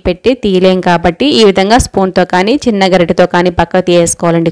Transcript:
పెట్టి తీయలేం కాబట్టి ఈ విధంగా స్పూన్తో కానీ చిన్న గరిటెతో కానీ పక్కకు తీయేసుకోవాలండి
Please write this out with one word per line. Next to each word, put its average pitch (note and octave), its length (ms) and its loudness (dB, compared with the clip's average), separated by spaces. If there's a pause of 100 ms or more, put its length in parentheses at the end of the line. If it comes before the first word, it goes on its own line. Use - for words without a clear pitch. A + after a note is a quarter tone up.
పెట్టి F#3 240 -2 (120)
తీయలేం F#3 440 0
కాబట్టి F3 400 0 (120)
ఈ - 100 4
విధంగా F#3+ 360 2
స్పూన్తో F#3+ 380 -2 (100)
కానీ F#3 200 0 (120)
చిన్న G3 280 0
గరిటెతో F3+ 400 2
కానీ F3+ 260 0
పక్కకు F3+ 300 -2
తీయేసుకోవాలండి E3+ 640 0